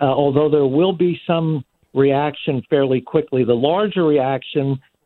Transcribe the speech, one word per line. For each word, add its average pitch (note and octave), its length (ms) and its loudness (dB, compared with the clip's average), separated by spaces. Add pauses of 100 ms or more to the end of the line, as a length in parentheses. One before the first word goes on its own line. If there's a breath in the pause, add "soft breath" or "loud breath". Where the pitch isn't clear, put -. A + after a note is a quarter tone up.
uh, C#3+ 60 0
although C#3 420 2
there C#3+ 180 2
will D#3+ 260 2
be F3 360 -2
some D#3+ 360 -2 (280)
reaction C#3 760 0
fairly C3+ 320 2
quickly. C3+ 440 -2
The A#2+ 100 2
larger F3 480 0
reaction C3+ 800 -2 (260 soft breath)